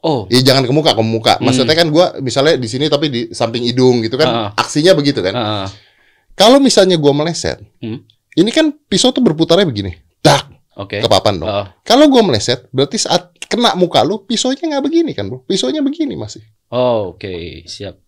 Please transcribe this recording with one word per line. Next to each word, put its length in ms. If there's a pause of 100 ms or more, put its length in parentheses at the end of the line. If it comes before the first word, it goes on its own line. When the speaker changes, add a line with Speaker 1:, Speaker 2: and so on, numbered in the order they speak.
Speaker 1:
Oh. 260
Speaker 2:
Iya, 200
jangan 180
ke 80
muka, 200
ke 80
muka. 340
Speaker 1:
Hmm. 100
Speaker 2:
Maksudnya 300
kan 140
gua 300
misalnya 380
di 100
sini 200
tapi 220
di 120 (100)
samping 340
hidung 360
gitu 160
kan. 120
Speaker 1:
Heeh. 260
Speaker 2:
Aksinya 380
begitu 280
kan. 120
Speaker 1:
Heeh. 340 (680)
Speaker 2:
Kalau 260
misalnya 380
gua 180
meleset, 460 (180)
Speaker 1:
Hmm. 220 (340)
Speaker 2:
ini 140
kan 240 (100)
pisau 280
tuh 100
berputarnya 440
begini. 280 (260)
Dak. 300 (260)
Speaker 1:
Oke. 240
Speaker 2:
Ke 80
papan 300
dong. 120
Speaker 1:
Heeh. 180 (160)
Speaker 2:
Kalau 240
gua 160
meleset, 460
berarti 300
saat 300 (140)
kena 320
muka 260
lu, 220
pisaunya 360
nggak 240
begini 300
kan, 140
bro? 160
Pisaunya 380
begini 340
masih. 260 (280)
Speaker 1:
Oh, 440
oke, 200 (320)
siap. 440